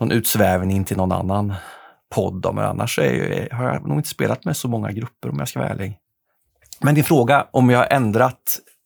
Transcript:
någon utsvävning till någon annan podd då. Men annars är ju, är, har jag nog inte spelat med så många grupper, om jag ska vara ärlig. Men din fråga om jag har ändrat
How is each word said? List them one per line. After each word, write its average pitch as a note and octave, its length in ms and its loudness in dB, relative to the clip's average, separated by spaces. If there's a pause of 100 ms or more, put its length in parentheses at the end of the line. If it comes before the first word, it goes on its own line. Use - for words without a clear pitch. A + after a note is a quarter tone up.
någon A#2 100 0
utsvävning F#2+ 720 2
till G2 120 -4
någon F#2 160 0
annan G2 420 -2 (600)
podd F#2 280 -2
då. - 100 -2
Men G#2 120 -2
annars G#2 340 -4
är C#3 140 2
ju, - 220 -2
är, - 160 -6
har A#2+ 140 -6
jag C3+ 240 -4
nog D3 100 0
inte D3+ 100 -4
spelat - 360 -4
med D#3+ 120 -4
så - 120 -6
många G#2+ 240 -4
grupper, A#2 380 -10
om C#3+ 80 -6
jag C#3 100 -6
ska - 100 -10
vara B2 120 -2
ärlig. G2+ 260 -8 (840)
Men C#3+ 140 4
din D3 100 4
fråga C#3 460 4
om B2 200 6
jag B2 80 6
har - 120 4
ändrat B2 680 0 (280)